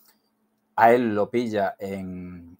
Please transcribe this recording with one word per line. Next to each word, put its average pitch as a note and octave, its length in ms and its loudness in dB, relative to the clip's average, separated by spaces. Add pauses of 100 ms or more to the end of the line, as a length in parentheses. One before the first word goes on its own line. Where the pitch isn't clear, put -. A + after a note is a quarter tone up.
(760)
a A#2 160 8
él A#2+ 240 2
lo G2+ 140 -2
pilla G#2+ 500 -2
en F2+ 800 -12